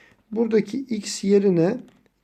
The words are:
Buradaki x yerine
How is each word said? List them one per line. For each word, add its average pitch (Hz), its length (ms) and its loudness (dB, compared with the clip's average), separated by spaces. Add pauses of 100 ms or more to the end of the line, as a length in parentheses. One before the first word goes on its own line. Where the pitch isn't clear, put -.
(320)
Buradaki 226 480 0
x - 440 -8
yerine 196 560 2 (440)